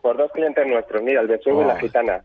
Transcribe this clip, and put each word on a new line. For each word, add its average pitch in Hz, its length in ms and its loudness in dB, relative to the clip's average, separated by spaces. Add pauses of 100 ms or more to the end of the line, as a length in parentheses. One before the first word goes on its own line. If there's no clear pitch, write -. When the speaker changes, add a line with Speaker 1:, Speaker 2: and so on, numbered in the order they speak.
Speaker 1:
por 120 140 0
dos 147 160 0
clientes 151 340 0
nuestros, 113 360 -2
mira, 127 180 0
el 113 80 0
Besugo 135 340 2
y 143 40 2
la 131 80 2
Speaker 2:
Ay. - 60 -8
Speaker 1:
Gitana, 113 440 -2